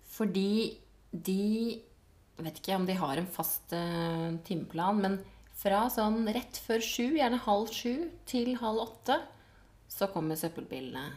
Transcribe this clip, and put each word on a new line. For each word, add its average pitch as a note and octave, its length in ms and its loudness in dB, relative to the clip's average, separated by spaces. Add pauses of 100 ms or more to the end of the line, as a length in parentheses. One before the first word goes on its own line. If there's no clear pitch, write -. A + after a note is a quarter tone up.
Fordi G3+ 720 0 (300)
de, F#3+ 340 -2 (880)
jeg - 160 -10
vet D#3 120 -8
ikke F#3+ 200 0
om F#3 80 2
de F#3+ 120 0
har D3 200 0
en F3+ 120 -2
fast, - 440 -4
eh, E3 580 0 (120)
timeplan, F#3 580 0
men F#3+ 180 2 (320)
fra G3+ 380 4
sånn A3 360 2
rett G#3+ 320 -2
før A3+ 240 0
sju, A#3+ 300 0
gjerne B3+ 260 4
halv A3 320 2
sju C4 380 -2 (160)
til B3 340 0
halv A3+ 240 0
åtte, B3+ 380 0 (640)
så - 260 -2
kommer D#3 260 -2
søppelbilene. C3 680 -6 (140)